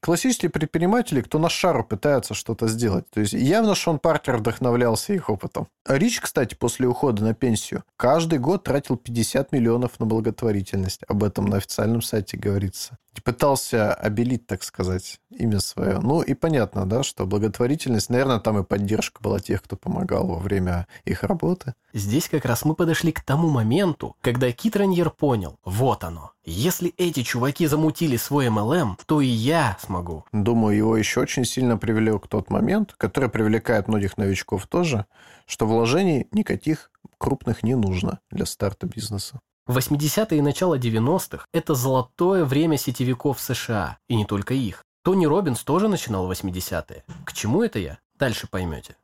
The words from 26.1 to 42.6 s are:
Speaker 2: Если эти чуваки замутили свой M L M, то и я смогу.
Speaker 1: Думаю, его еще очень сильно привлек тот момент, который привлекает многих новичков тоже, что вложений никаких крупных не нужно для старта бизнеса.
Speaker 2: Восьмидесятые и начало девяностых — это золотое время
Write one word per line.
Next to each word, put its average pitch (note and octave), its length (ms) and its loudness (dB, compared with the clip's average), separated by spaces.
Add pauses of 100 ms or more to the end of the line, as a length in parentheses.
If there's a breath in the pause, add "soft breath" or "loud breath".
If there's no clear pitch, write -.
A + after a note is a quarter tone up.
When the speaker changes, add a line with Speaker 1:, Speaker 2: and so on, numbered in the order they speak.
Speaker 2:
Если E3 520 -2
эти E3+ 240 0
чуваки C3+ 460 0
замутили D3+ 480 2
свой C#3+ 300 0
M G#2+ 140 2
L A2 120 0
M, C3+ 340 0
то D3+ 140 2
и C#3 80 4
я B2 540 2
смогу. F2 500 -6
Speaker 1:
Думаю, G#2+ 460 4
его A2 180 4
еще A2 260 2
очень C3+ 220 -2
сильно A#2+ 340 0
привлек A2 520 0
тот G#2+ 200 -2
момент, G3+ 480 0
который A#2+ 320 0
привлекает A2 600 2
многих G2+ 280 0
новичков G2 500 -2
тоже, D#3+ 380 0 (400 loud breath)
что - 220 -2
вложений B2 640 2
никаких - 600 -2 (260)
крупных - 440 -2
не A#2+ 140 0
нужно F#2+ 440 0 (120)
для F#2 140 -4
старта - 420 -6
бизнеса. G#2+ 540 -10 (260)
Speaker 2:
Восьмидесятые D3 720 0
и - 20 2
начало D3 380 0
девяностых — A#2+ 720 0
это D#3+ 220 0
золотое C3+ 680 2
время D3 340 2